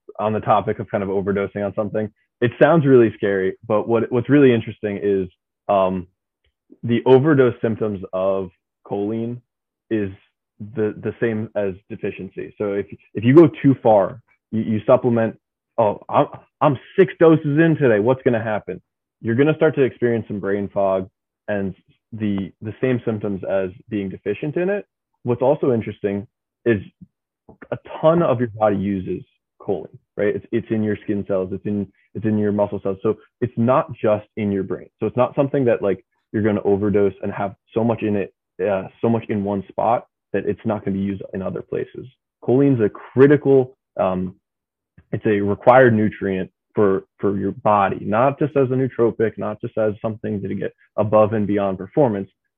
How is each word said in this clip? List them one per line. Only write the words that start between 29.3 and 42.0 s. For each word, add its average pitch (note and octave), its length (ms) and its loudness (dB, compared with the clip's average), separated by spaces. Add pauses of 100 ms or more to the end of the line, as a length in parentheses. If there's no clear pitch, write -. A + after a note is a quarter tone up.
choline, - 380 -8 (200)
right? G#2 180 0
It's, G2+ 160 -10
it's A2+ 180 -2
in A2 120 0
your G#2 220 -2
skin G2+ 220 -4
cells, F#2+ 260 -2
it's F#2+ 120 -10
in, G2+ 260 -4 (240)
it's G2+ 120 -8
in G#2+ 120 2
your G#2 140 0
muscle G2+ 300 -2
cells. G2 200 -4
So G#2+ 140 0 (240)
it's A#2+ 160 -4
not B2+ 380 2
just G#2+ 320 0 (100)
in G#2 160 -2
your G2 100 -2
brain. F#2 260 -8 (120)
So A2+ 60 -2
it's G2+ 100 -6
not B2 180 0
something C#3 300 0
that, A2+ 180 2
like, F#2+ 220 -2 (280)
you're A2 100 -2
gonna G#2 200 0
overdose G2+ 600 2
and G2+ 100 -6
have G2 240 -8 (160)
so A2+ 100 -2
much A2+ 200 0
in G#2 140 -2
it, G2 180 -6 (280)
uh, F#2+ 260 -2 (120)
so A#2+ 80 0
much A2+ 220 0
in G#2 120 -2
one G2 260 -4
spot A2 380 -2 (280)
that G2 120 -4
it's G#2 200 -4
not G#2+ 180 -4
gonna G2 140 -4
be G2 40 -2
used G2 200 -6 (100)
in F#2+ 80 -8
other F#2 220 -8
places. - 440 -10 (380)